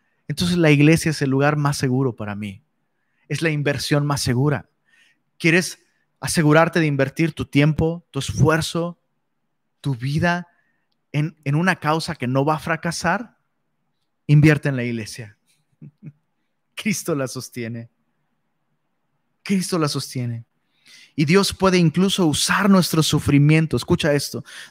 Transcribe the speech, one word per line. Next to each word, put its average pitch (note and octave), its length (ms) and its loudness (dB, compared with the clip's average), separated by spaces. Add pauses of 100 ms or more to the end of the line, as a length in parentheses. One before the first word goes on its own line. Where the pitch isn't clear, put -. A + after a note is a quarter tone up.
(280)
entonces F3 300 -2
la D#3+ 140 4
iglesia D3+ 400 4
es D3+ 100 -8
el C#3 80 0
lugar C#3+ 280 0
más C#3+ 200 -2
seguro C3 380 -2
para G#2 200 -10
mí. G2+ 280 -10 (640)
Es D3 140 -6
la E3 80 0
inversión D3 560 -2
más C#3+ 160 -2
segura. C3 480 -2 (680)
¿Quieres E3+ 420 0 (420)
asegurarte D#3+ 580 2
de E3 80 2
invertir C#3+ 460 -2
tu B2+ 120 -8
tiempo, D#3 640 0
tu C#3 80 -8
esfuerzo, D#3+ 800 -2 (800)
tu C#3 140 -4
vida E3 520 -2 (640)
en, D3+ 320 -4
en C#3+ 120 -2
una F3 220 0
causa D#3 380 -2
que B2 120 -6
no C3+ 180 0
va D#3 100 0
a D3 40 -6
fracasar? F3 800 -4 (920)
Invierte D3 420 4
en C3+ 80 -4
la A#2+ 60 -4
iglesia. A2+ 540 -10 (440)
<laughs> D3+ 320 -20 (640)
Cristo F3 400 -4
la C3+ 120 -4
sostiene. A#2 640 -12 (1500)
Cristo F#3+ 340 -2
la D#3 120 0
sostiene. A#2+ 560 -8 (680)
Y D#3 100 0
Dios F#3+ 280 2
puede F#3 240 2
incluso F3+ 480 2
usar F3+ 440 0
nuestro E3+ 340 4
sufrimiento. D3 760 2
Escucha - 360 0
esto. C#3 300 -4 (280)